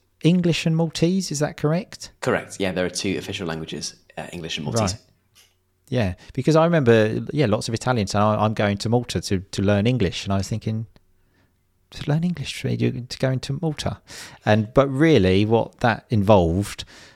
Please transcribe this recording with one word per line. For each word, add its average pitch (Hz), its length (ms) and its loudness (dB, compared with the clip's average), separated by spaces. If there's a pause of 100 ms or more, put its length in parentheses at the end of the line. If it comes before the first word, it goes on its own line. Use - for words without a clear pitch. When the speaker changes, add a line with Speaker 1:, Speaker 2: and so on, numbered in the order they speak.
(240)
Speaker 1:
English 170 440 2
and 160 80 0
Maltese, 170 560 -2
is 143 80 -6
that 147 180 -4
correct? - 540 -4 (100)
Speaker 2:
Correct, - 380 -4
yeah, 95 120 -2
there 90 140 -2
are 87 60 -4
two 92 260 -4
official 98 300 -8
languages, - 480 -10 (220)
uh, 78 140 -10
English 82 260 -10
and 76 80 -8
Maltese. 101 280 -2
Speaker 1:
Right. - 80 -16 (880)
Yeah, 107 240 -2 (200)
because 151 220 2
I 160 80 6
remember, 117 560 4 (140)
yeah, 143 140 0
lots 107 200 0
of 117 60 -6
Italians 113 380 -2
saying, 104 120 2
"Oh, 107 160 2
I'm 107 140 2
going 101 240 0
to 110 120 -4
Malta 117 320 -2
to, 95 180 -2
to - 220 -6
learn 101 240 2
English," 117 380 0
and 98 100 -4
I 95 40 0
was 95 100 -4
thinking, 110 400 -6 (1040)
"To - 180 -10
learn 160 140 0
English, 160 380 -4
to, 120 400 -2
to - 180 -12
go 131 100 0
into 131 320 -4
Malta?" 151 400 -6 (440)
And, 110 280 2
but 139 140 4
really, 120 580 4
what 113 360 0
that 113 280 0
involved, 98 760 4 (300)